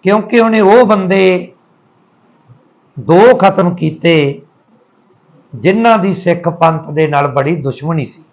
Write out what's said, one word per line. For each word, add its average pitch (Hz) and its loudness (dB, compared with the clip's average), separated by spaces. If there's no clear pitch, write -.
ਕਿਉਂਕਿ 214 0
ਉਹਨੇ 226 2
ਉਹ 220 4
ਬੰਦੇ 185 0
ਦੋ 180 4
ਖਤਮ 180 0
ਕੀਤੇ 156 -2
ਜਿਨ੍ਹਾਂ 214 2
ਦੀ 190 -2
ਸਿੱਖ 170 -4
ਪੰਥ 160 -2
ਦੇ 151 -2
ਨਾਲ 143 -2
ਬੜੀ 139 -2
ਦੁਸ਼ਮਣੀ 143 -6
ਸੀ। - -20